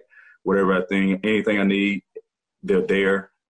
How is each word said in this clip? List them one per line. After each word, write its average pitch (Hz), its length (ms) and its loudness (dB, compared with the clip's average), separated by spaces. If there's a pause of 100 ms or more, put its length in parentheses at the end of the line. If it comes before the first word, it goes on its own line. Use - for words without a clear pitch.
(440)
Whatever 95 300 2
I 92 120 0
think, 98 400 0
anything 104 340 0
I 98 40 0
need, 98 400 0 (580)
they're 92 240 0
there. 98 460 0 (180)